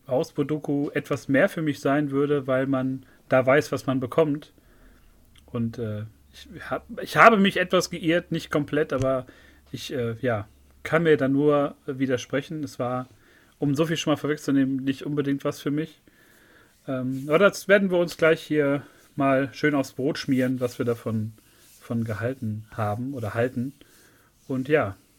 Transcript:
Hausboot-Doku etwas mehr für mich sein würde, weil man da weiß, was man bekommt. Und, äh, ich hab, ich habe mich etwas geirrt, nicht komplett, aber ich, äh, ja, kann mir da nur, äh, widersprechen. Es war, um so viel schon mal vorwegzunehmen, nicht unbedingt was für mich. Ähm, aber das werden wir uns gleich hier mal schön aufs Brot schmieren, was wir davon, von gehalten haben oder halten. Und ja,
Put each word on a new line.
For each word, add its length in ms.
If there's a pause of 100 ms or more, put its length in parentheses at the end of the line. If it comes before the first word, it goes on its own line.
Hausboot-Doku 800
etwas 400
mehr 180
für 140
mich 180
sein 320
würde, 340
weil 220
man 380 (240)
da 160
weiß, 260
was 140
man 160
bekommt. 500 (960)
Und, 340
äh, 240 (300)
ich 360
hab, 160 (160)
ich 160
habe 200
mich 200
etwas 320
geirrt, 440
nicht 180
komplett, 420
aber 320 (460)
ich, 220
äh, 280
ja, 260 (360)
kann 200
mir 120
da 140
nur, 460 (120)
äh, 120
widersprechen. 640
Es 140
war, 280 (520)
um 160
so 100
viel 120
schon 140
mal 60
vorwegzunehmen, 640
nicht 220
unbedingt 400
was 160
für 100
mich. 300 (880)
Ähm, 400
aber 120
das 300
werden 220
wir 60
uns 200
gleich 240
hier 420 (320)
mal 380
schön 200
aufs 200
Brot 240
schmieren, 420
was 200
wir 60
davon, 460 (500)
von 220
gehalten 640 (100)
haben 380
oder 200
halten. 380 (800)
Und 180
ja, 280 (240)